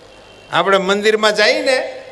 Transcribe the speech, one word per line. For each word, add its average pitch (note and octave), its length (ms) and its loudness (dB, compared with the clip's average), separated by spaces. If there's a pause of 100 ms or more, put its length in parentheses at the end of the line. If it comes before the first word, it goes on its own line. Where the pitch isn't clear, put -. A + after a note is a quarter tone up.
(520)
આપણે F3+ 260 2
મંદિરમાં G#3 580 0
જઈએ B3 260 2
ને C4 400 -4 (100)